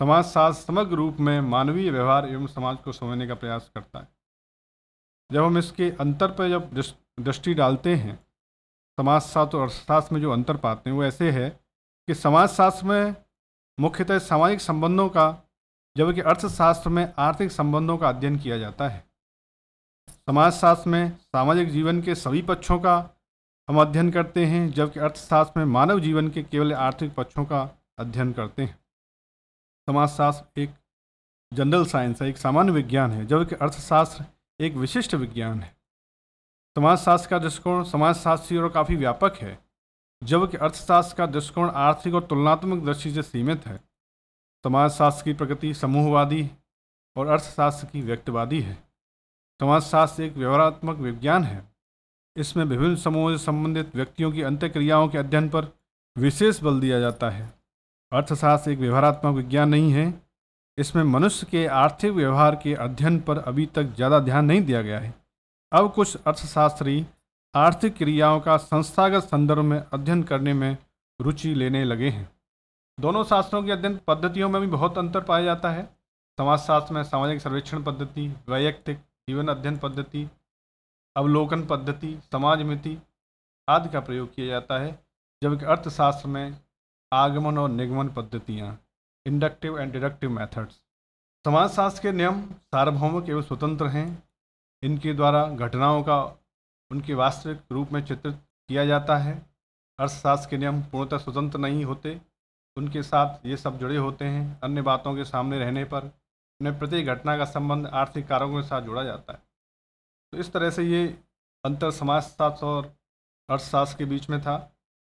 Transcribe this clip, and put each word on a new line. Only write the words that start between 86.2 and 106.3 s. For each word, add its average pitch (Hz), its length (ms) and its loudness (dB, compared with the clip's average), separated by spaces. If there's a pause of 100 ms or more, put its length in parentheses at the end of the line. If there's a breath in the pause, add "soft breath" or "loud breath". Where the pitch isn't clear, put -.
में 139 320 -8 (520)
आगमन 143 460 2
और 143 100 0
निगमन 127 400 -2
पद्धतियाँ, 110 720 -8 (480)
inductive 151 500 -2
and 135 140 -8
deductive 131 460 -4
methods। 107 340 -8 (720)
समाजशास्त्र 196 580 2
के 202 100 -2
नियम 185 340 -2
सार्वभौमिक 151 840 -2
एवं 151 140 -4
स्वतंत्र 147 440 -4
हैं। 156 360 -6 (600)
इनके 147 320 -2
द्वारा 147 340 2
घटनाओं 139 540 0
का 143 360 -2 (520)
उनके 143 240 -6
वास्तविक 143 460 -2 (120)
रूप 143 200 -6
में 143 140 -4
चित्रित 143 280 -8 (340)
किया 143 180 0
जाता 147 300 2
है। 143 300 -4 (540)
अर्थशास्त्र 143 500 0
के 139 80 -4
नियम 143 240 -2
पूर्णतः 139 360 -6
स्वतंत्र 143 400 -6
नहीं 143 260 -2
होते, 151 360 -8 (560)
उनके 143 260 -6
साथ 143 440 0
ये 135 100 -4
सब 131 220 -8
जुड़े 127 180 -4
होते 139 280 -4
हैं। 143 360 -6
अन्य 143 220 -4
बातों 135 340 0
के 139 80 -6
सामने 135 340 -4
रहने 131 260 -4
पर 139 200 -8 (560)